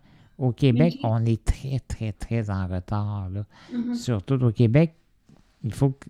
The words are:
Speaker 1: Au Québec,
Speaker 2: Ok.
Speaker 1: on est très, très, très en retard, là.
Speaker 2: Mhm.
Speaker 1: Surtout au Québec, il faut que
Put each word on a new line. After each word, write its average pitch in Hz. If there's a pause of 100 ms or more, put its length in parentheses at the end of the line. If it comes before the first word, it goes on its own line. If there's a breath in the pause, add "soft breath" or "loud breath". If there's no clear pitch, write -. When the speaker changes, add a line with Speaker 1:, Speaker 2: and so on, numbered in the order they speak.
(380 soft breath)
Speaker 1:
Au 127
Québec, 139
Speaker 2:
Ok. 117
Speaker 1:
on 113
est 113
très, -
très, 110
très 113
en 95
retard, 101
là. 101 (260 loud breath)
Speaker 2:
Mhm. 240
Speaker 1:
Surtout 127
au 120
Québec, 127 (680)
il 107
faut 139
que -